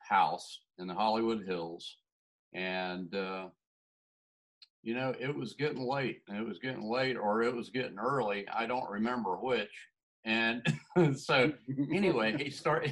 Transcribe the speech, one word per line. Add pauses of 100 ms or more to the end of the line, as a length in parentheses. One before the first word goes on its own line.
house (180)
in
the
Hollywood
Hills, (540)
and,
uh, (1300)
you
know,
it
was
getting
late,
and
it
was
getting
late,
or
it
was
getting
early.
I
don't
remember
which." (540)
And (340)
<laughs>
so (400)
anyway,
he
start,